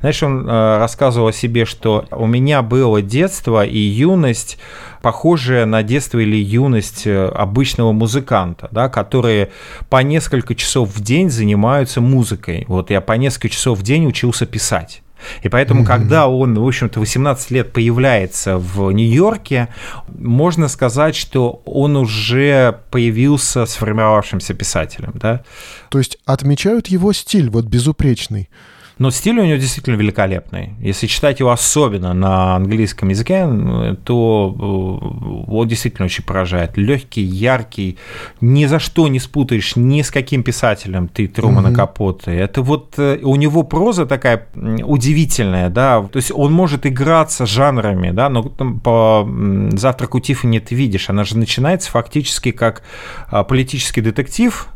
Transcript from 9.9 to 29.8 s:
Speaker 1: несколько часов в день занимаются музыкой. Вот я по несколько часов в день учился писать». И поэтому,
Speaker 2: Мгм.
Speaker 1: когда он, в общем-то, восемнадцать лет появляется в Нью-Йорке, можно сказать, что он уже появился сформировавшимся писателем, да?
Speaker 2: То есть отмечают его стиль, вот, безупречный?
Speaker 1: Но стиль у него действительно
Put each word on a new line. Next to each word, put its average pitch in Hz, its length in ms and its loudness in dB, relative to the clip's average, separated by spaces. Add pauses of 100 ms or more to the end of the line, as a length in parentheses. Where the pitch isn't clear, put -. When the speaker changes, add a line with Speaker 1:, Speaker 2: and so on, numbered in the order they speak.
Speaker 1:
несколько 143 520 -2
часов 113 380 -2
в 107 80 -8
день 147 280 2
занимаются 117 720 2
музыкой. 113 680 0
Вот 90 240 -2
я 98 80 2
по 110 140 -2
несколько 127 340 -2
часов 113 320 -2
в - 40 -6
день 151 240 2
учился 120 380 -2
писать». - 580 -6 (400)
И 98 60 -2
поэтому, 120 320 4
Speaker 2:
Мгм. 110 60 4
Speaker 1:
когда 127 400 4
он, 127 320 2
в 117 80 2
общем-то, 120 320 -2
восемнадцать 127 520 -2
лет 123 220 0
появляется 117 840 2
в 95 340 0
Нью-Йорке, 120 800 2 (480)
можно 151 500 2
сказать, 135 480 0
что - 500 -2
он 143 320 0
уже 123 840 2 (120)
появился 117 760 2
сформировавшимся 107 880 0
писателем, - 640 -6
да? 117 260 -2 (480)
Speaker 2:
То 139 100 0
есть - 260 -2
отмечают 143 640 0
его 185 260 2
стиль, 160 360 0
вот, 117 160 0
безупречный? 120 840 0 (500)
Speaker 1:
Но 131 120 2
стиль 233 280 0
у 196 60 4
него 151 140 2
действительно 131 360 -2